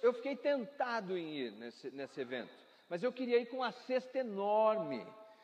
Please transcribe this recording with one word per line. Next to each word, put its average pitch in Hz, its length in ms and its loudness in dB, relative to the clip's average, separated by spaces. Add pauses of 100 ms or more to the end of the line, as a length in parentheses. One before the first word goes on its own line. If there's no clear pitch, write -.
eu 240 100 8
fiquei 269 240 -2
tentado 233 800 0
em 156 220 -4
ir 120 140 -2
nesse, 117 380 -12
nesse 139 300 -8
evento, 120 320 -6 (340)
mas 175 160 -6
eu 247 80 2
queria 240 300 4
ir 240 60 -2
com 254 120 -8
uma 240 140 -2
cesta 254 460 -2
enorme, 208 840 2 (420)